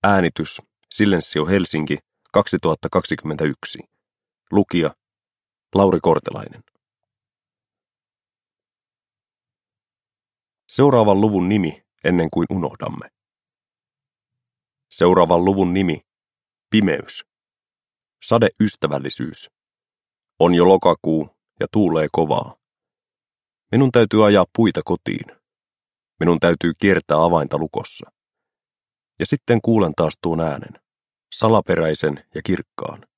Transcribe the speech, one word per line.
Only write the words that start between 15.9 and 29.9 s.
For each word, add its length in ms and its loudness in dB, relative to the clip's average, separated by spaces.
Pimeys. 560 -2
Sadeystävällisyys. 1300 -2
On 140 4
jo 140 4
lokakuu 640 2
ja 120 -4
tuulee 400 0
kovaa. 440 -4
Minun 200 2
täytyy 340 4
ajaa 200 4
puita 300 0
kotiin. 400 -6
Minun 200 2
täytyy 380 0
kiertää 460 0
avainta 340 0
lukossa. 540 -8
Ja 60 -4
sitten 360 0
kuulen 340 2